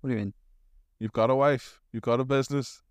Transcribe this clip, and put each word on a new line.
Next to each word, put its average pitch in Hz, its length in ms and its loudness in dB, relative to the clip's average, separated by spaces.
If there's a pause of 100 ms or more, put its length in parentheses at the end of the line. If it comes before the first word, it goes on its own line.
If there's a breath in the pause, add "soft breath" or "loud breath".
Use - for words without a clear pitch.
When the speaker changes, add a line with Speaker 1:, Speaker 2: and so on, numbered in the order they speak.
Speaker 1:
What 139 80 -6
do - 20 -2
you 120 60 0
mean? 101 180 -6 (640)
Speaker 2:
You've 110 140 -6
got 117 180 2
a 131 40 4
wife. 135 460 0 (120)
You've 113 100 -8
got 120 180 2
a 131 40 0
business. 135 680 -2